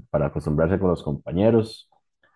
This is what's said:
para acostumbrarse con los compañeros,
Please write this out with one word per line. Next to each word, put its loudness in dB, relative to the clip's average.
para 0
acostumbrarse 0
con 0
los -2
compañeros, 0